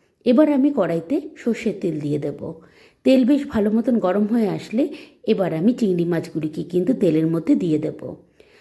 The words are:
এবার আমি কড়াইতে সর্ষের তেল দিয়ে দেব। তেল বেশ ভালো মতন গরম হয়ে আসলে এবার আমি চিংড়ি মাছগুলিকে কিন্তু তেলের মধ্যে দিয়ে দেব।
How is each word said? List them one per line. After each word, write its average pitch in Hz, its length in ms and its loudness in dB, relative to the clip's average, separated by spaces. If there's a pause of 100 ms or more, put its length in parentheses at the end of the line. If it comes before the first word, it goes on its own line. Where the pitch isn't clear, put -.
(260)
এবার 254 260 6
আমি 277 200 2
কড়াইতে 170 440 -2 (220)
সর্ষের 220 420 -4
তেল 170 200 -4
দিয়ে 147 200 -4
দেব। 143 200 -6 (640)
তেল 262 200 6
বেশ 285 220 2
ভালো 214 240 0
মতন 233 280 2
গরম 185 280 2
হয়ে 220 220 0
আসলে 175 340 -2 (440)
এবার 180 260 0
আমি 165 200 2
চিংড়ি 185 320 0
মাছগুলিকে 165 580 -4
কিন্তু 180 300 -2
তেলের 160 340 2
মধ্যে 165 280 0
দিয়ে 165 240 0
দেব। - 200 -6 (600)